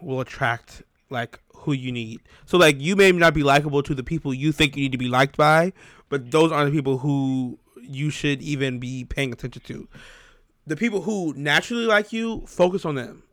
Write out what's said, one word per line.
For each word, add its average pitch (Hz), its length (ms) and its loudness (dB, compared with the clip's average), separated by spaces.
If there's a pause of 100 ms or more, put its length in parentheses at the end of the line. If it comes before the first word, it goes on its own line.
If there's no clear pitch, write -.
will 131 180 -6
attract, - 640 -6 (260)
like, 120 300 -8 (160)
who - 160 -6
you 127 200 -4
need. 117 280 -8 (260)
So, - 120 0
like, 156 240 6
you 175 160 0
may 196 160 8
not 170 200 4
be 151 100 0
likable 143 400 2
to 147 120 -4
the 131 80 -6
people 147 300 -4
you 139 180 0
think 147 240 0
you 143 80 -2
need 135 80 -2
to 131 60 -4
be 127 100 -4
liked 131 300 2
by, 156 340 4 (380)
but 123 220 -6
those 160 200 6
aren't 147 200 2
the 151 60 2
people 139 200 0
who 131 600 -2 (240)
you 135 280 -6
should 143 320 -2
even 135 380 -4
be 127 260 -10
paying 135 260 -4
attention 120 360 -12
to. - 200 -14 (800)
The 151 100 -6
people 202 280 -2
who 180 340 -4
naturally 165 480 -2
like 214 260 2
you, 226 340 -6
focus 180 400 0
on 156 100 -4
them. 117 380 -10